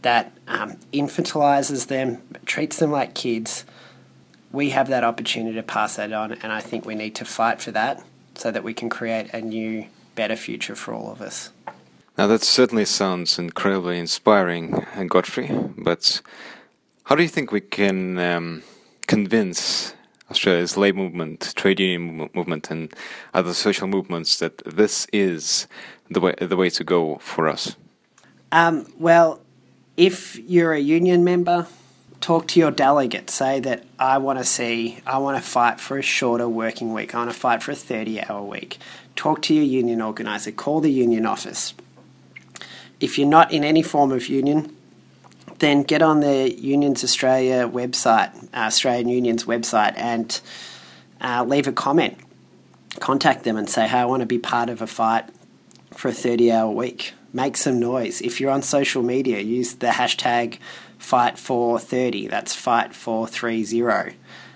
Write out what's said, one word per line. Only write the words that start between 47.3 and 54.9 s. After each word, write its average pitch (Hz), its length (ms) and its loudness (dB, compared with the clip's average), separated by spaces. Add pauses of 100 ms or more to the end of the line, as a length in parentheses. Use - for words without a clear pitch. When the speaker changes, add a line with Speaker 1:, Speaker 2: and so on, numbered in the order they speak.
Speaker 1:
website, 123 640 2 (220)
uh, 120 60 -8
Australian 120 500 0
Union's 123 360 2
website, 113 520 2
and, 117 440 -4 (800)
uh, 123 260 0
leave 139 200 2
a 135 60 -2
comment. 143 460 2 (800)
Contact 135 440 2
them 110 120 -2
and 104 120 -4
say, 110 200 2
"Hey, 123 120 2
I 123 40 2
wanna 123 220 0
be 120 120 0
part 120 300 -2
of 117 140 -6
a 110 40 -6
fight 113 380 0 (680)